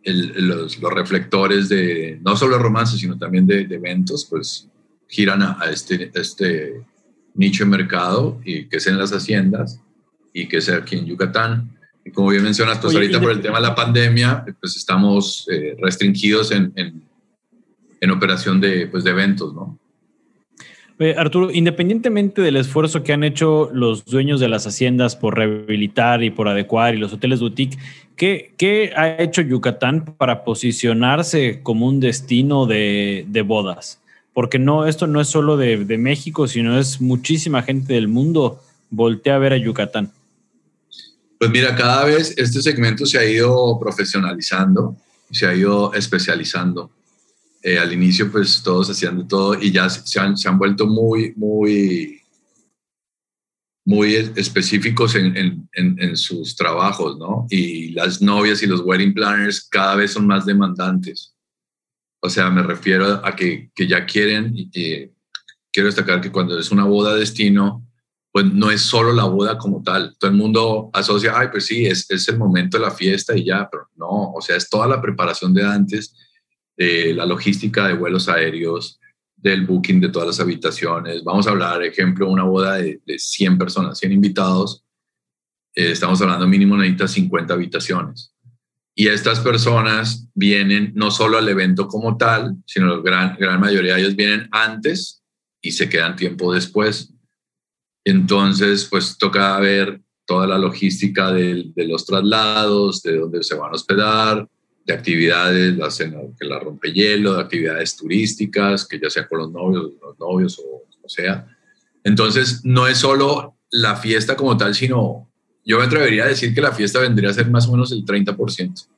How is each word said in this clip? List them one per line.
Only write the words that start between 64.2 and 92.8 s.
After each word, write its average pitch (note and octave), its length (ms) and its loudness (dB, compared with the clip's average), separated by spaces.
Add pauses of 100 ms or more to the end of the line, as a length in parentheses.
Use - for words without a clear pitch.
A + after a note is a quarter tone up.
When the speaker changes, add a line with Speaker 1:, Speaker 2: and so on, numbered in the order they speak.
Speaker 1:
y, F#2 180 -8
y D#2+ 380 -8 (640)
quiero G2 140 2
destacar F#2 340 0
que F#2 120 -8
cuando F2 260 -2
es E2 120 -6
una G2+ 140 4
boda G#2 300 2
destino, G#2 680 2 (480)
pues G2+ 140 2
no G2+ 260 4
es G#2 120 2
solo A#2 300 2
la A2+ 120 4
boda G2+ 320 0
como G2 260 -4
tal. F#2 360 -2
Todo G2 120 0
el G2+ 60 6
mundo A2 560 2
asocia, G#2 420 0
"Ay, B2+ 160 0
pues G2+ 160 -4
sí, A2+ 200 0
es, F#2 240 -2
es F#2+ 180 -2
el A#2+ 80 0
momento F#2 420 2
de A2+ 60 2
la G2 60 0
fiesta G2 440 -2
y F2+ 100 0
ya", G2 260 -2
pero - 260 -14
no, F#2 360 -6
o E2 100 -10
sea, F2 140 -2
es E2+ 120 -4
toda A2 180 0
la C3 140 0
preparación F#2 540 0
de G2+ 100 4
antes, G2+ 500 0 (600)
eh, E2+ 380 0
la E2+ 120 -4
logística G2 600 -2
de F2+ 80 0
vuelos F2+ 340 -2
aéreos, E2 680 -2 (380)
del F#2+ 280 0
booking F#2 360 2
de F2+ 80 2
todas E2+ 180 -4
las E2+ 140 -4
habitaciones. E2+ 840 -4
Vamos F#2+ 240 0
a G#2+ 40 0
hablar, F2 340 -2
ejemplo, F#2 440 0
una F#2 140 2
boda F#2+ 360 0
de, D#2+ 280 -6
de C#2+ 140 -8
cien F#2 360 2
personas, F2+ 420 -2
cien F#2+ 120 -2
invitados. F#2+ 720 0 (920)
Eh, E2+ 160 0
estamos F2+ 280 0
hablando F#2 280 2
mínimo G2 280 4
necesita F#2+ 300 0
cincuenta F2 480 -2
habitaciones. F2 800 -6 (640)
Y G#2 100 2
estas A2 320 2
personas A2+ 960 0
vienen G2+ 640 2
no G#2 160 0
solo A2 260 2
al A2 100 0
evento F#2+ 380 2
como A2 300 -4
tal, A2+ 400 0 (100)
sino F2+ 300 0